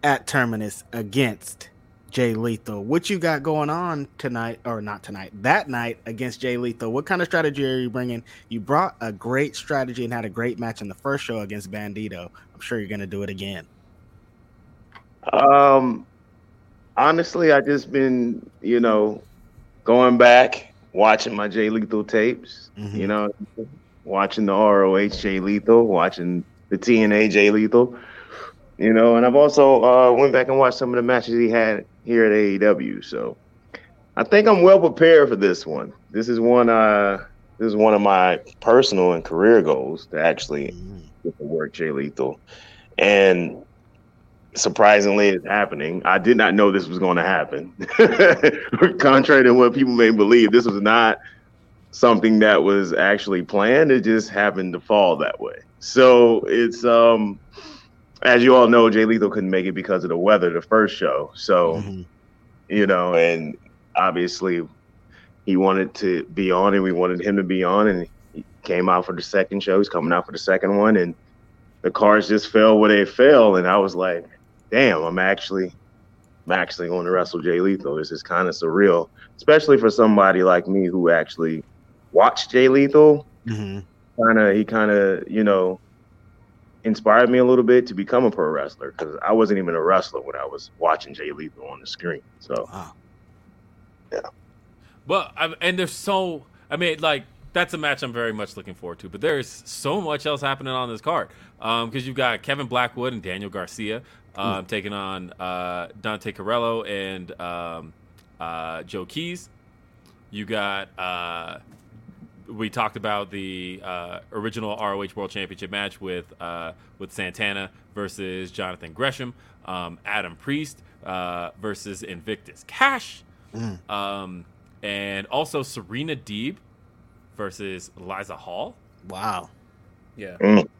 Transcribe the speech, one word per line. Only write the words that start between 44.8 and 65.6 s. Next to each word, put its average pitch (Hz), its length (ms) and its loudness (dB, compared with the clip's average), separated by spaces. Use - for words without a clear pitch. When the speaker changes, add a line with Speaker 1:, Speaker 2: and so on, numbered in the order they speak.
Speaker 2:
it's 92 180 -2
happening. 90 600 -4
I 92 100 4
did 107 220 4
not 98 160 2
know 101 180 4
this 95 160 -2
was 90 100 -8
gonna 90 240 0
happen. 80 520 -4
<laughs> - 1000 4
Contrary 135 460 6
to 120 80 8
what 120 220 6
people 135 180 0
may 117 180 4
believe, 107 420 4
this 120 120 6
was 101 160 -4
not 110 380 2
something 110 440 4
that 107 240 4
was 98 320 0
actually 98 480 0
planned. 120 500 2
It 127 80 2
just 110 300 0
happened 95 420 -2
to 87 80 -8
fall 98 380 2
that 71 200 -6
way. - 180 -10
So 120 720 6
it's, 117 380 0
um, 117 520 4
as 123 200 4
you 127 140 8
all 120 100 8
know, 117 220 6
Jay 110 160 2
Lethal 110 240 0
couldn't 95 220 -4
make 92 160 -2
it 95 60 -6
because 92 300 -4
of 87 60 -8
the 82 80 -4
weather 90 340 2
the 85 120 -6
first 110 340 0
show. 71 380 -4
So, 87 400 0
Speaker 1:
Mm-hmm. 95 280 -10
Speaker 2:
you 101 160 0
know, 90 280 0
and 85 440 0
obviously 90 720 -2
he 95 140 -2
wanted 95 380 0